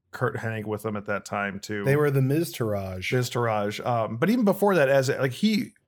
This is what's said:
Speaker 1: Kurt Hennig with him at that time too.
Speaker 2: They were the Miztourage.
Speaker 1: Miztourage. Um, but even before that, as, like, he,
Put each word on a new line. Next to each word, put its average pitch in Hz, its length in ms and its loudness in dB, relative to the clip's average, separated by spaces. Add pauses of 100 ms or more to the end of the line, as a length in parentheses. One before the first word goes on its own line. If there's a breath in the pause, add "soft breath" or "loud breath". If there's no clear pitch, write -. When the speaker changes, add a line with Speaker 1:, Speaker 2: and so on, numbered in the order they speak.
(120)
Speaker 1:
Kurt - 260 -2
Hennig 110 280 -6
with 107 200 -6
him 107 120 -4
at 101 80 -8
that 101 180 -2
time 101 380 -4
too. 104 240 -4
Speaker 2:
They 135 100 4
were 147 160 2
the 139 80 2
Miztourage. 107 920 -2
Speaker 1:
Miztourage. 117 720 -2
Um, 113 320 -2
but 160 120 2
even 247 140 2
before 196 320 4
that, 139 140 6
as, 135 180 4
like, 131 240 0
he, 208 400 0 (160)